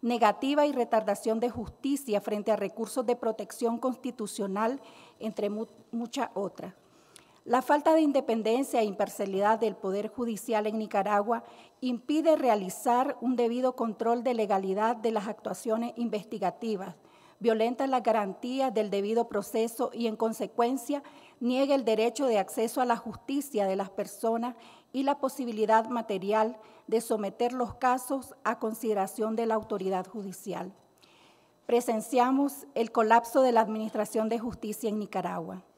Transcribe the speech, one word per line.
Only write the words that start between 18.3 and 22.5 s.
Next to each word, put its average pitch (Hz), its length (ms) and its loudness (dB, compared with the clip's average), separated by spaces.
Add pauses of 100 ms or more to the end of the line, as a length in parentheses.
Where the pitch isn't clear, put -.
del 208 160 0
debido 214 400 0
proceso 226 640 -2
y, 233 140 -2
en 220 100 -4
consecuencia, 240 840 -2 (360)
niega 262 340 2
el 269 120 2
derecho 226 400 2
de 226 140 4
acceso 226 420 -2